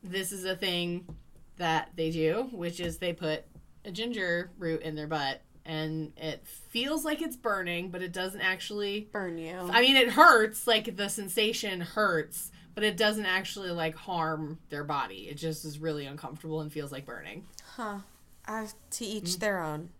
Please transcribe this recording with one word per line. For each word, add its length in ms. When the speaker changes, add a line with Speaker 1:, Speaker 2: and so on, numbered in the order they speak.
Speaker 1:
this 300
is 100
a 120
thing 500
that 380
they 160
do, 400
which 300
is 160
they 160
put 320
a 60
ginger 680
root 240
in 140
their 120
butt, 340
and 500
it 280
feels 600
like 160
it's 140
burning, 540
but 120
it 100
doesn't 300
actually 720
Speaker 2:
Burn 260
you. 180
Speaker 1:
I 100
mean, 140
it 140
hurts, 580
like, 280
the 140
sensation 720
hurts, 680
but 80
it 140
doesn't 280
actually, 460
like, 240
harm 640
their 140
body. 460
It 60
just 300
is 140
really 260
uncomfortable 560
and 100
feels 200
like 140
burning. 400
Speaker 2:
Huh. 240
Uh, 200
to 140
each 180
Speaker 1:
Mm. 160
Speaker 2:
their 220
own. 280